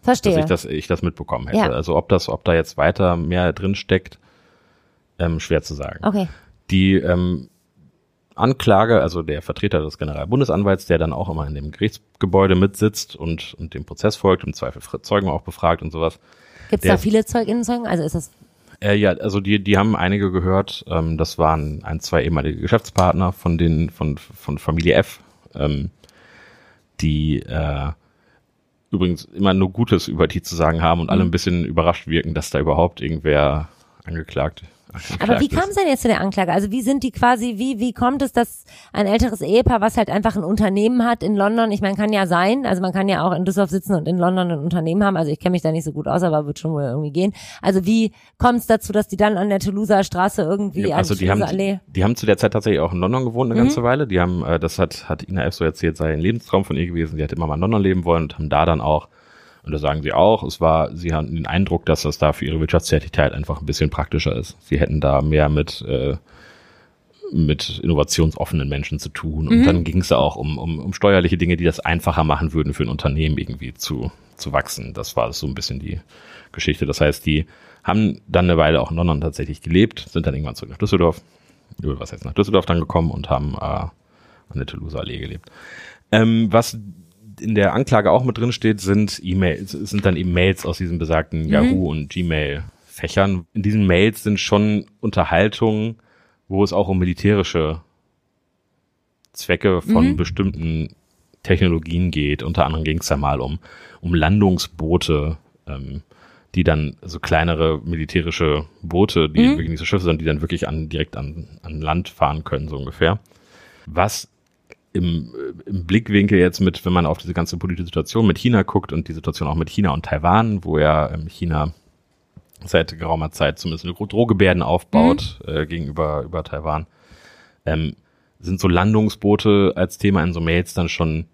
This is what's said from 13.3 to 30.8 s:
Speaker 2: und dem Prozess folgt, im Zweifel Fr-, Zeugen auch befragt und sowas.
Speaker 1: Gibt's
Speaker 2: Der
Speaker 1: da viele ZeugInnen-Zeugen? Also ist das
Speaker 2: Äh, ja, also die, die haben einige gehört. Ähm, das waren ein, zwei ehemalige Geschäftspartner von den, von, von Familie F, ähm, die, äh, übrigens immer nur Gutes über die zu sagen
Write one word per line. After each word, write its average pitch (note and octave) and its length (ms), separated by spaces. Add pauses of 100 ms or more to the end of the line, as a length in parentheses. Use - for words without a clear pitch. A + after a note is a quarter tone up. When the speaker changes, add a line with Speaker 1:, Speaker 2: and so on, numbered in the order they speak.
Speaker 2:
und E2 200
dem C#2 100
Prozess - 300
folgt, F#2 300
im - 80
Zweifel - 280
Fr-, - 220
Zeugen G2+ 260
auch D#2 140
befragt E2+ 400
und D#2+ 80
sowas. E2 300 (500)
Speaker 1:
Gibt's G#3+ 120
Speaker 2:
Der F#3 100
Speaker 1:
da F#3+ 60
viele G#3+ 260
ZeugInnen-Zeugen? A#3 640
Also E3 160
ist D#3+ 100
das - 160 (500)
Speaker 2:
Äh, G2+ 140
ja, G#2 180
also G2+ 280
die, G2+ 220
die G2+ 140
haben G#2 200
einige G2 340
gehört. F#2 580
Ähm, D#2+ 300
das D#2+ 200
waren D#2 460
ein, D#2 160
zwei E2 240
ehemalige D2+ 360
Geschäftspartner F2+ 720
von E2+ 260
den, E2 320
von, D2 280
von - 400
Familie E2 360
F, - 260 (340)
ähm, D2 360 (1120)
die, D2+ 420
äh, D2 480 (1000)
übrigens F2 340
immer G2 300
nur F#2+ 160
Gutes G#2 380
über E2 180
die E2 160
zu - 140
sagen E2 260